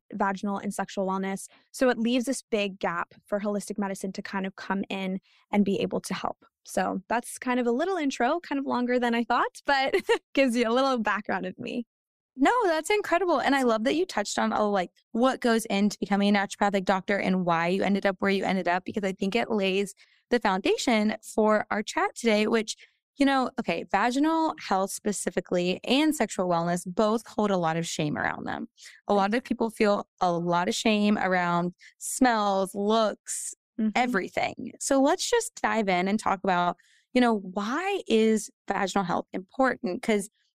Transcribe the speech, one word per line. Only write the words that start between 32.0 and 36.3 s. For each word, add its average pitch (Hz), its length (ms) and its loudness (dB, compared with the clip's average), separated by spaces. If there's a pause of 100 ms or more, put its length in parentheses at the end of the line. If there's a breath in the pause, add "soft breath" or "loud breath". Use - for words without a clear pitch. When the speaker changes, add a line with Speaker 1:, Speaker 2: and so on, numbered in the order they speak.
Speaker 2:
looks, 208 800 -2 (260)
Speaker 1:
Mm-hmm. 214 140 0
Speaker 2:
everything. - 880 -2
So 269 200 2
let's 302 300 2
just 466 320 0
dive 214 260 0
in 185 200 2
and 214 100 0
talk 196 240 0